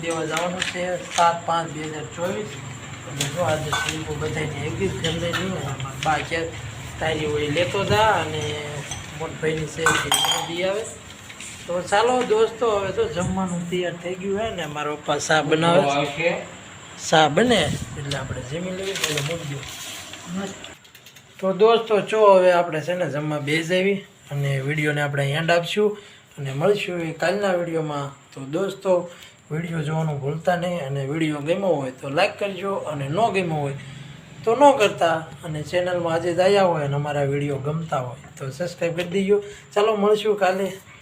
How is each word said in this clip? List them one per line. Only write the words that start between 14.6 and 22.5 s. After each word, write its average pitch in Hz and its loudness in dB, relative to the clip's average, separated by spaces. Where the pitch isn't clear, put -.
મારા 147 -4
પપ્પા 147 0
શા 156 2
બનાવે 147 4
છે. - -2
શા 160 8
બને 208 4
એટલે 139 -6
આપણે 131 -8
જમી 180 -6
લઈએ, 190 -6
એટલે 156 -4
મૂકી 147 -6
દો. 135 -8
તો 190 0
દોસ્તો, 214 6
ચો 214 8
હવે 180 8